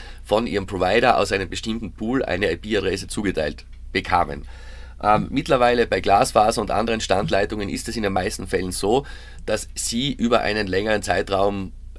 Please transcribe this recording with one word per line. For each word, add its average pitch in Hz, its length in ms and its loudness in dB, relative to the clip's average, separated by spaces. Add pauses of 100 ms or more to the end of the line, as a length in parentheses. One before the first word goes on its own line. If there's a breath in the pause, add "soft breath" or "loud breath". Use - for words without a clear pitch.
(240 loud breath)
von 113 220 2
Ihrem 95 200 -2
Provider 98 520 4
aus 101 140 0
einem 98 180 -2
bestimmten 110 420 -6
Pool 120 320 -2
eine 90 280 0
I-P-Adresse 95 560 -2
zugeteilt 82 580 -2 (260)
bekamen. 85 540 0 (560 loud breath)
Ähm, 104 280 4
mittlerweile 123 560 4
bei 101 140 0
Glasfaser 110 600 4
und 98 80 -4
anderen 113 300 0
Standleitungen 101 680 0
ist - 200 -6
es 113 80 -6
in 113 60 -2
den 101 100 0
meisten 101 340 -2
Fällen 92 260 -2
so, 113 320 2 (400 loud breath)
dass 107 300 -4
Sie 127 380 -2
über 117 280 2
einen 104 260 0
längeren 101 360 0
Zeitraum 98 680 0 (260)